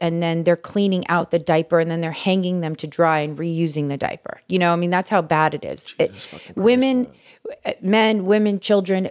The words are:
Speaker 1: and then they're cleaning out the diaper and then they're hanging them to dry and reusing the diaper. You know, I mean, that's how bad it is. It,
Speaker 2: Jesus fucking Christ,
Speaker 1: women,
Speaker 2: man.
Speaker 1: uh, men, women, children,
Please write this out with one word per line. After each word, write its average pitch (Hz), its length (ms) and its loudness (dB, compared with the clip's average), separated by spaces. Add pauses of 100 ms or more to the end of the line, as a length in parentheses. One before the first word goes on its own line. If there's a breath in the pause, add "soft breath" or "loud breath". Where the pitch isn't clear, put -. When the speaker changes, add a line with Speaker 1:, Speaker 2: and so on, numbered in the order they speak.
Speaker 1:
and 170 220 -2
then 165 220 0
they're 170 120 4
cleaning 190 520 0
out 170 220 0
the 175 80 2
diaper 160 400 0
and 165 120 0
then 165 100 -4
they're 165 100 -4
hanging 180 520 -2
them 160 140 -4
to - 120 -10
dry 160 320 2
and 151 180 -6
reusing 160 500 -2
the 143 100 -4
diaper. - 500 -8
You 185 100 0
know, 175 140 2
I 170 40 2
mean, 175 140 0
that's 185 200 -2
how 190 120 2
bad 156 320 2
it 147 100 -8
is. - 340 -12
It, - 140 0
Speaker 2:
Jesus - 140 -18
fucking - 280 -18
Christ, 190 100 -2
Speaker 1:
women, 254 380 4 (440 soft breath)
Speaker 2:
man. - 100 -12 (100)
Speaker 1:
uh, - 60 -4 (100)
men, 214 420 2
women, 208 340 2
children, 190 520 0